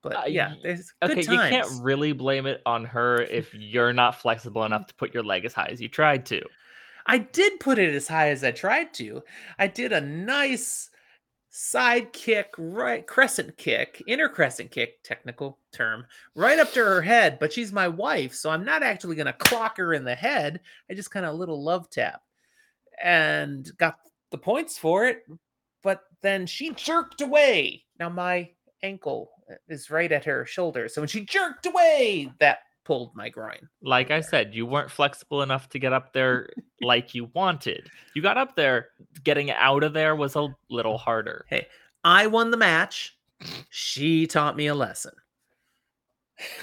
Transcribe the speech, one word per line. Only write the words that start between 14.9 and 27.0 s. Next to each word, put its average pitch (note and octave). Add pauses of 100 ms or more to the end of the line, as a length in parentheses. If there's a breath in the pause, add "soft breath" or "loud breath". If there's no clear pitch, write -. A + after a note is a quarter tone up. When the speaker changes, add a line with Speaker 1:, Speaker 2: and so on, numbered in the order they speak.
Speaker 1:
technical B2+ (140)
term, A2+ (300 loud breath)
right C4
up D4+
to C4
her G3
head, F#3
but A3+
she's A3
my F#3+
wife, E3+
so D#3
I'm D#3+
not D4
actually F#3
gonna C#3
clock A3+
her F3
in C#3
the B2
head. F3+ (300 soft breath)
I -
just F#3+
kinda F3
little D#3+
love E3+
tap - (840)
and D3+
got E3 (320)
the D3+
points C#4
for F3+
it, - (560)
but F#3+ (180)
then G3
she D4
jerked D#4+